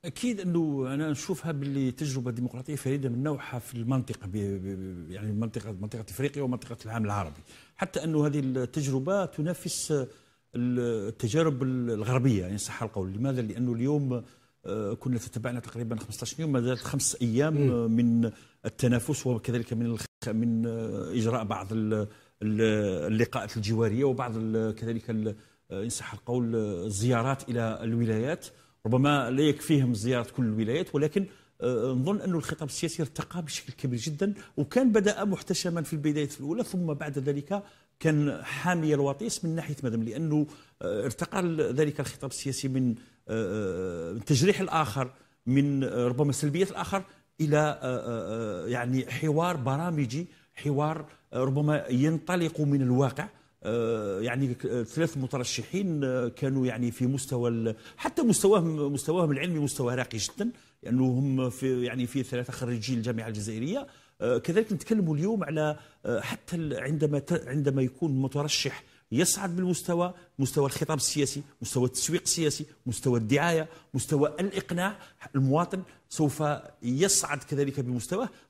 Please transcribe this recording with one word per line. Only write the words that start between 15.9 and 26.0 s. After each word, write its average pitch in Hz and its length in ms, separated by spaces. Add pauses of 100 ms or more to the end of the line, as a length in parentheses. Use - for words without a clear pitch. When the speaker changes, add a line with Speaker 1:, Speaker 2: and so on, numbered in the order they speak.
Speaker 1:
خمسطاش - 440
يوم، 160 120
ما 127 100
زالت 123 200
خمس - 400
أيام، 127 320
Speaker 2:
مم. 143 180
Speaker 1:
آه، 117 160
من 117 440 (340)
التنافس 123 640
وكذلك 120 460
من 117 120
الخ-، - 420
من، 113 380
آه، 113 460
إجراء 113 320
بعض 98 280
ال-، 107 360 (340)
ال-، 107 680
اللقاءات 113 460
الجوارية 110 460
وبعض 120 320
ال-، 110 400
كذلك 117 340
ال-، 107 260 (360)
آه، 98 120
إن 117 60
صح - 240